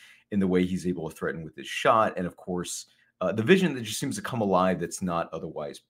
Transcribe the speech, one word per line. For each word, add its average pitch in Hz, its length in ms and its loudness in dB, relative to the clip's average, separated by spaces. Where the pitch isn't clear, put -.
in 101 100 0
the 95 60 4
way 92 180 4
he's 87 220 -2
able 80 240 -2
to - 40 -14
threaten 80 300 -6
with 73 100 -14
his 69 120 -16
shot. 113 500 2
And 90 100 -2
of 82 100 -8
course, - 500 -8
uh, 90 120 0
the 110 100 0
vision 170 320 6
that 127 80 -6
just 110 180 -6
seems 139 160 -4
to 101 60 -8
come 123 180 -4
alive 92 400 4
that's 85 220 -6
not 85 300 -2
otherwise 76 580 -10